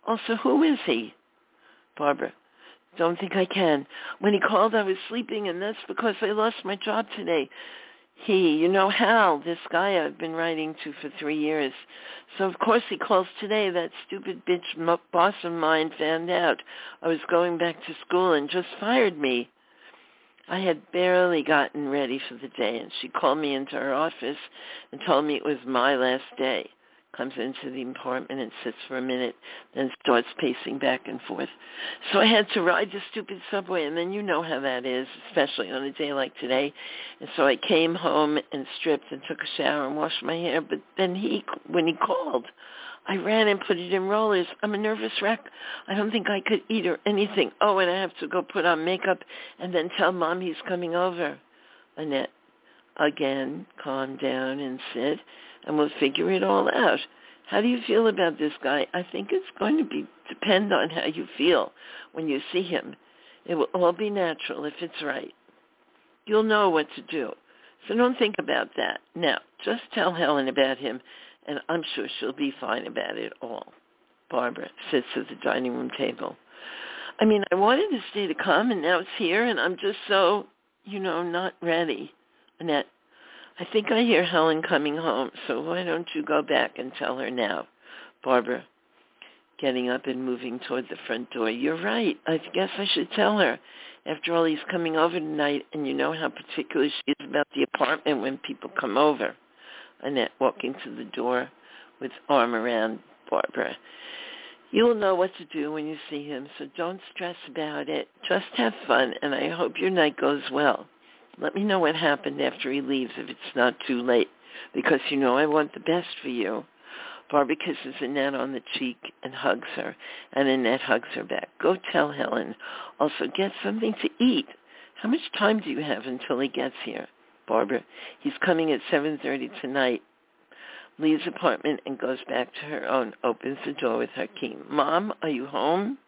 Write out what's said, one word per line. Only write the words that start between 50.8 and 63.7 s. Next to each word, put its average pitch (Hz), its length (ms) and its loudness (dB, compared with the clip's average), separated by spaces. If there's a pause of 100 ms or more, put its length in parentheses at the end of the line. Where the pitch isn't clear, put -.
over. 175 440 0 (580)
Annette, 143 340 -2 (680)
again, 147 680 0 (160)
calm 135 360 -4
down 131 420 -2
and 131 180 -6 (140)
sit, 135 260 -2 (480)
and 151 100 -2
we'll 147 140 4 (100)
figure 156 300 2
it 190 120 2
all 196 300 4
out. 185 280 4 (460)
How 202 140 2
do 226 80 2
you 247 180 2
feel 226 200 4
about 180 320 2
this 151 140 0 (100)
guy? 139 320 0
I 180 160 -2
think 202 220 -6
it's 381 120 0 (140)
going 214 200 2
to 311 60 2
be, - 220 -6 (220)
depend 202 440 2
on 143 160 2
how 160 180 -4
you 156 200 -6 (100)
feel 143 360 2 (400)
when 160 160 -6
you 139 120 -2 (120)
see 185 100 -2
him. 170 320 -6 (500)
It 175 100 -4
will 151 200 2